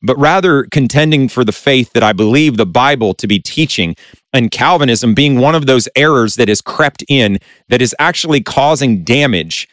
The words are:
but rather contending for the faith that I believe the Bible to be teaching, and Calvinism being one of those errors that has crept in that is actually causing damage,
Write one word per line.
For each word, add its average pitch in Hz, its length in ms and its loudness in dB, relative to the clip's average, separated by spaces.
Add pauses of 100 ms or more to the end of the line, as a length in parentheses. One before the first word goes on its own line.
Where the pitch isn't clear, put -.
but 123 140 0
rather 160 540 2
contending 143 580 0
for 123 160 0
the 107 80 0
faith 131 400 -2
that 117 100 2
I 107 100 2
believe 117 440 2
the 107 80 0
Bible 117 480 0
to - 140 -8
be 101 120 0
teaching, 95 560 -4 (380)
and 120 180 0
Calvinism 127 640 0
being 139 240 2
one 147 160 2
of 156 100 -2
those 131 300 2
errors 135 400 2
that 117 140 2
has 104 120 0
crept - 460 -4
in 107 320 0 (300)
that 120 120 2
is 120 160 0
actually 156 440 -2
causing 135 640 0
damage, 117 680 -2